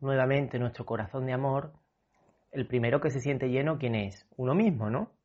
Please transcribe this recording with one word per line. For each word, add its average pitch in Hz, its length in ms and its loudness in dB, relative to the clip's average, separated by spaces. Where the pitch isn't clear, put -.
nuevamente 135 580 2
nuestro 120 260 -4
corazón 117 420 -4
de 131 60 -2
amor, 135 400 -2
el 127 160 -4
primero 123 340 2
que 151 100 2
se 131 100 -4
siente 131 280 0
lleno, 143 300 0
¿quién 123 160 -2
es? 101 320 -4
Uno 127 200 0
mismo, 147 340 2
¿no? 160 220 -2